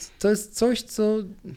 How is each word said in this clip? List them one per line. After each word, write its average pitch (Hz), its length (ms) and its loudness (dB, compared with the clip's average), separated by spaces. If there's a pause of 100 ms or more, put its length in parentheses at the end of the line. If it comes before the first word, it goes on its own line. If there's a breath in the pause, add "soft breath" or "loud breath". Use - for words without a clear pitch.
(180)
to 202 120 4
jest 208 240 0
coś, 233 280 2
co, 214 340 0 (400)